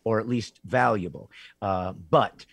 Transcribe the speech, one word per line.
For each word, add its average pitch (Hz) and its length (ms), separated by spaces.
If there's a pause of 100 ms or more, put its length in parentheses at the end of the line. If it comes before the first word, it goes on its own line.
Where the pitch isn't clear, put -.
or 110 160
at 110 100
least 120 340
valuable. 110 680 (280)
Uh, 95 340 (180)
but 123 420